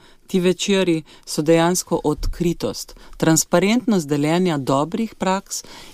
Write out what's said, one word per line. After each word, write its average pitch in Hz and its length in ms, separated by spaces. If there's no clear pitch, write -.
ti 190 160
večeri, 180 600
so - 200
dejansko 165 600
odkritost, - 920
transparentnost 175 920
deljenja 151 500
dobrih 156 560
praks - 480